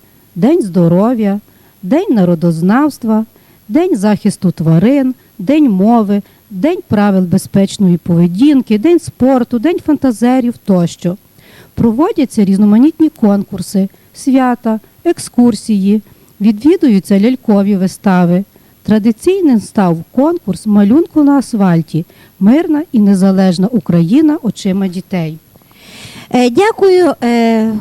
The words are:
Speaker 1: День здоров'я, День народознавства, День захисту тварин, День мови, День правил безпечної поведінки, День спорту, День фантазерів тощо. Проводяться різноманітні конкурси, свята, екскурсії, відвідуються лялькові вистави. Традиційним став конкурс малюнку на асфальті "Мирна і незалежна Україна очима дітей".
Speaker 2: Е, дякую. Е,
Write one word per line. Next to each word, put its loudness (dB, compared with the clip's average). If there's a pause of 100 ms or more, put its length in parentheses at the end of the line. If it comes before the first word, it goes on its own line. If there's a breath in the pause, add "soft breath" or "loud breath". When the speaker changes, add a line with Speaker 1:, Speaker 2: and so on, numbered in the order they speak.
(340 soft breath)
Speaker 1:
День 0
здоров'я, 0 (420 soft breath)
День -2
народознавства, 0 (440 soft breath)
День 0
захисту -2
тварин, 0 (240 soft breath)
День 2
мови, 0 (280 soft breath)
День -4 (100)
правил 0
безпечної 0
поведінки, 0
День 2
спорту, -2
День -2
фантазерів 0 (100)
тощо. -2 (580 soft breath)
Проводяться -2
різноманітні 2
конкурси, -2 (260 soft breath)
свята, -2 (240 soft breath)
екскурсії, 0 (380 soft breath)
відвідуються 2
лялькові 0
вистави. 0 (380 soft breath)
Традиційним 0
став -2
конкурс -2
малюнку 2
на 2
асфальті -2 (360 soft breath)
"Мирна 2 (100)
і 0
незалежна 2
Україна 0
очима -4
дітей". -8 (920 loud breath)
Speaker 2:
Е, 0
дякую. 2 (120)
Е, 0